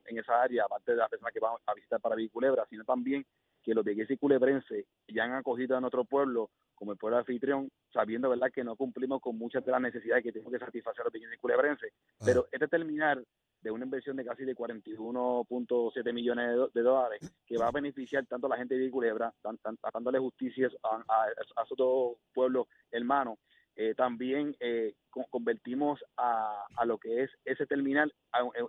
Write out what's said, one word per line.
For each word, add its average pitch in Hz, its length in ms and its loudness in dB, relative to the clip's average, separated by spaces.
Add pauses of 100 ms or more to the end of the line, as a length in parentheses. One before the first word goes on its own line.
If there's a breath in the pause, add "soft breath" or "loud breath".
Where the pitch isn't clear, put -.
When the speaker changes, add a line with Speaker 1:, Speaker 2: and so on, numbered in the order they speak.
Speaker 1:
en 113 100 -8
esa 117 240 2
área, 123 240 2
aparte 107 280 -2
de 117 40 4
las 113 100 4
personas 113 240 -8
que 110 80 -8
van 113 140 0 (140)
a 107 80 -2
visitar 107 260 -4
para 113 140 0
Vieques 113 160 -2
y - 20 -20
Culebra, 120 340 2
sino 110 160 -14
también 131 400 0 (380)
que 113 140 0
los 110 100 2
viequenses 107 300 0
y - 20 -4
culebrenses 131 720 2 (200)
ya 110 180 -2
han 123 80 -4
acogido 127 440 -2
a 127 40 0
nuestro 127 220 0
pueblo 127 460 0 (240)
como 104 200 -10
el 95 40 -8
pueblo 113 220 0
anfitrión, 131 500 -2 (240)
sabiendo, 117 360 0
¿verdad?, 123 220 2
que 131 120 -4
no 117 120 -6
cumplimos 131 460 -4
con 117 160 -6
muchas 120 280 -4
de 127 60 0
las 127 100 2
necesidades 117 420 0
que 113 80 -4
tenemos 110 200 -12
que 123 80 -4
satisfacer 117 440 -8
los 117 100 -2
viequenses 113 240 -14
y - 40 -14
culebrenses. 131 520 2 (260)
Speaker 2:
Ah. - 60 -12
Speaker 1:
Pero 123 260 6
este 139 180 0
terminal 151 540 0 (380)
de 110 100 -4
una 113 120 -4
inversión 135 320 -6
de 135 80 -6
casi 123 220 -8
de 131 100 -2
cuarenta 113 340 -8
y 110 40 -10
uno 120 520 -2
punto 120 460 0
siete 120 220 -4
millones 120 340 -2
de 120 60 0
do-, 123 200 2
de 117 80 2
dólares, 123 380 4 (260)
que 117 120 -6
va 113 100 2
a 120 40 2
beneficiar 139 540 -4
tanto 123 220 -4
a 131 40 0
la 117 40 2
gente 123 200 -4
de 127 40 0
Vieques 131 120 0
y - 20 -10
Culebra, 117 480 0
tan-, 113 160 -8
tan-, 110 200 -8 (160)
dándole 127 260 0
justicia 127 500 0 (120)
a, 110 140 0
a, 110 300 2 (320)
a 113 80 -2
esos 127 120 -6
dos 127 380 4 (180)
pueblos 127 340 2 (220 soft breath)
hermanos, 120 500 0 (360 soft breath)
eh, 110 200 0
también, 131 680 0
eh, 117 320 0 (160)
con-, 127 200 -8
convertimos 135 680 -2 (160)
a, 110 500 -2 (120)
a 120 80 2
lo 113 120 2
que 117 260 -2
es 131 80 -4 (120)
ese 131 220 -4
terminal 143 500 0 (160)
a, 123 80 2
en, 120 300 -2